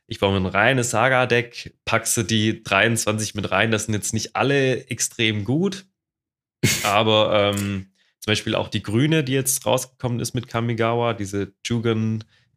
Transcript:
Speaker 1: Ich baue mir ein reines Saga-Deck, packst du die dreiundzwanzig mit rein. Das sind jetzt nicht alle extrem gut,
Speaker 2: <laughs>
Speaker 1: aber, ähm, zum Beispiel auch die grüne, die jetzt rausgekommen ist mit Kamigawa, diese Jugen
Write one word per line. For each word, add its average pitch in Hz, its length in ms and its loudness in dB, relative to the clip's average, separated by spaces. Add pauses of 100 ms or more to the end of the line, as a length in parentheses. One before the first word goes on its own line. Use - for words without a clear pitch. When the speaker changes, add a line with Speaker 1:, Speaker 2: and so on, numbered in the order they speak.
Speaker 1:
Ich - 140 -8
baue 98 120 4
mir 95 160 0
ein 87 60 -6
reines 120 360 4
Saga-Deck, 120 840 0 (100)
packst - 320 0
du 117 60 0
die 110 400 0
dreiundzwanzig 107 720 0
mit 98 160 -6
rein. 104 200 2
Das 110 160 0
sind 110 80 -2
jetzt - 200 -4
nicht - 220 -6
alle 131 520 0
extrem 110 560 -2
gut, 165 400 -2 (760)
Speaker 2:
<laughs> - 220 -2
Speaker 1:
aber, 104 680 4
ähm, 101 340 -4 (320)
zum - 100 -4
Beispiel 107 240 0
auch 95 140 -2
die 104 140 -4
grüne, 151 400 0
die 131 100 -4
jetzt 135 340 -2
rausgekommen 120 540 -2
ist 117 120 -6
mit 120 160 -6
Kamigawa, 117 640 0
diese 101 400 -6 (140)
Jugen 110 580 -2 (320)